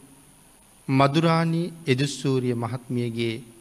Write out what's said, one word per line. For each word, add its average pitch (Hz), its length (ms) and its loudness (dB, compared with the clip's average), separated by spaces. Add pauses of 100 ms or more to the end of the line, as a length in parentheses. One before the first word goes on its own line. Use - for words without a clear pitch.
(880)
මදුරාණී 165 840 2 (120)
එදුස්සූරිය 131 720 0
මහත්මියගේ 117 840 -4 (240)